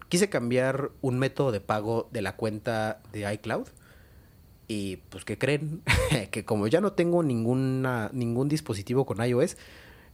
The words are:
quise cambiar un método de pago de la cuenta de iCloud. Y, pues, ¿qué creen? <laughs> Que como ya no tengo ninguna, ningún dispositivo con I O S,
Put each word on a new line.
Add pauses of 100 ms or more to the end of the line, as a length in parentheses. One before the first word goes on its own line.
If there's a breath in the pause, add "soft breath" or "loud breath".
quise
cambiar
un
método
de
pago
de
la
cuenta (120)
de
iCloud. (1000 soft breath)
Y,
pues,
¿qué
creen?
<laughs>
Que
como
ya
no
tengo
ninguna,
ningún
dispositivo
con
I
O
S, (580 loud breath)